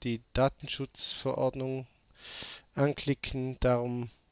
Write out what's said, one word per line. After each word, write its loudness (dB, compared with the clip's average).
die 0
Datenschutzverordnung -2
anklicken, 0
darum, 2